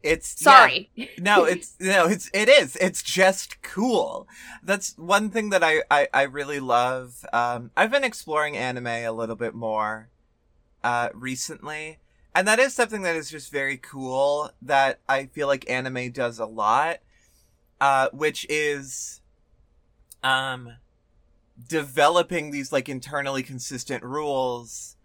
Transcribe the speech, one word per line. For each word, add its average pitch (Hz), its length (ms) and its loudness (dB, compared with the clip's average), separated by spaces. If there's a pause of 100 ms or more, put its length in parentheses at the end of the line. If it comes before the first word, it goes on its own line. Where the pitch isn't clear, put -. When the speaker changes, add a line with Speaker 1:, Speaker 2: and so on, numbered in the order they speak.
Speaker 1:
It's, 151 240 -2
Speaker 2:
Sorry. 226 680 6
Speaker 1:
yeah. 240 100 -10 (140)
No, 190 260 4
Speaker 2:
<laughs> - 0 -
Speaker 1:
it's, 175 340 -2
no, 190 280 4
it's, 190 260 -2
it 214 160 2
is. 254 260 6
It's - 260 -2
just - 600 0
cool. - 640 -2 (340)
That's 190 360 -4
one 202 320 0
thing 208 220 -4
that 175 120 4
I, 156 260 2
I, 143 240 4
I 139 100 4
really 139 360 -6
love. 127 760 -2
Um, 120 440 -2
I've 220 140 2
been 277 120 0
exploring 151 540 -4
anime 123 300 -6
a 117 240 -4
little 113 260 -6
bit 113 180 -6
more, 110 540 -4 (760)
uh, 120 300 0
recently. 151 840 -12 (360)
And 190 120 4
that 220 100 4
is 262 160 2
something 220 300 -2
that 170 120 -2
is 156 140 -6
just 156 220 -16
very 139 260 -4
cool 139 720 -2 (140)
that 135 440 2
I 135 200 -2
feel 147 200 -6
like 139 220 -2
anime 127 420 -4
does 120 280 -4
a 110 80 -4
lot, 113 500 2 (840)
uh, 135 320 4
which 147 380 -4
is, 147 720 -4 (1040)
um, 131 500 -2 (920)
developing 151 840 2
these, 143 200 -8
like, 135 180 -2
internally 135 540 -6
consistent 127 600 -10
rules 131 1000 -6